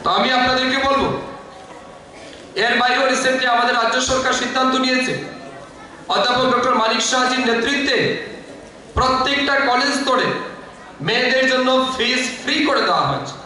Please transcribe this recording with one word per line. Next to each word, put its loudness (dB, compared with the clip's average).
তো 0
আমি 2
আপনাদেরকে 2
বলবো, 2
এর 2
বাইরেও 4
recently 2
আমাদের 2
রাজ্য 2
সরকার 0
সিদ্ধান্ত 0
নিয়েছে, 2
অধ্যাপক 2
ডক্টর 2
মানিক 2
সাহাজির 2
নেতৃত্বে 0
প্রত্যেকটা 2
college 2
স্তরে 2
মেয়েদের 2
জন্য 2
fees 0
free -2
করে 2
দেওয়া 2
হয়েছে। -4